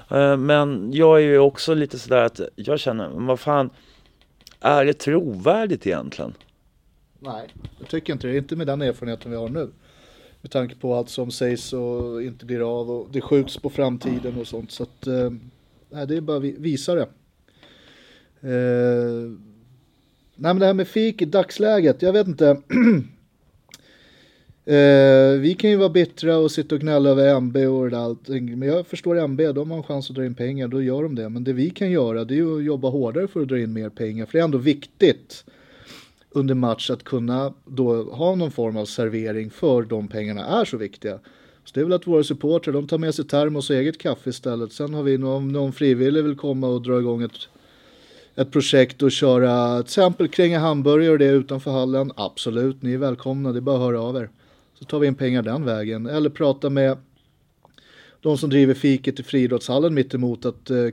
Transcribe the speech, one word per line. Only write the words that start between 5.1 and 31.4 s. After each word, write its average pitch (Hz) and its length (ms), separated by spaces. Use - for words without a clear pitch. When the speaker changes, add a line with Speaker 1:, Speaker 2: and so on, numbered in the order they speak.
Speaker 1:
egentligen? 69 460
Speaker 2:
Nej, 123 300
jag - 80
tycker 160 260
inte 131 140
det. 131 100
Inte 143 180
med 160 120
den 139 140
erfarenheten 120 500
vi 117 60
har 117 120
nu. 151 200
Med 135 100
tanke 127 240
på 123 200
allt 120 140
som 123 220
sägs 123 420
och 120 500
inte 120 220
blir 117 340
av 120 120
och 120 200
det 135 100
skjuts 139 360
på 143 120
framtiden 123 720
och 117 80
sånt. 113 240
Så - 120
att, - 240
eh, 127 240
nej, 143 180
det 156 100
är 165 40
bara 151 180
vi-, 139 200
visa 156 360
det. 139 120
Eh, 123 920
nej, 160 180
men 190 60
det 196 60
här 190 80
med 185 140
fik 220 340
i 165 40
dagsläget, 185 760
jag 185 120
vet 208 140
inte. 143 400
<clears throat> - 0
Eh, 135 720
vi 165 200
kan 214 100
ju 208 60
vara 196 140
bittra 165 480
och 156 140
sitta 156 240
och 139 60
gnälla 147 280
över 139 260
M 127 160
B 135 160
och 131 160
det 123 60
där 120 140
allting. 120 560
Men 135 100
jag 170 180
förstår 170 320
M 139 160
B, 151 160
de 147 200
har 165 60
en 151 60
chans 139 260
att 131 60
dra 131 100
in 123 100
pengar, 127 320
då 131 140
gör 131 220
de 151 120
det. 110 140
Men 120 140